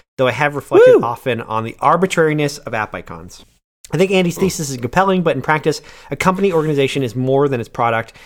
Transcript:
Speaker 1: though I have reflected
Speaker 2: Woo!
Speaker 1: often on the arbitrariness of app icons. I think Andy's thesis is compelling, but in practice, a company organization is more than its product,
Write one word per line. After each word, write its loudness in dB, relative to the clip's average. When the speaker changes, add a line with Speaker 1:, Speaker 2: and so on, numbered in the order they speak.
Speaker 1:
though 2
I 2
have -2
reflected 6
Speaker 2:
Woo! 4
Speaker 1:
often -4
on -4
the -10
arbitrariness 0
of -10
app -4
icons. -16
I -2
think 0
Andy's 0
thesis -2
is -8
compelling, 0
but 0
in -4
practice, -2
a -4
company 0
organization 0
is -6
more 0
than -2
its -10
product, -2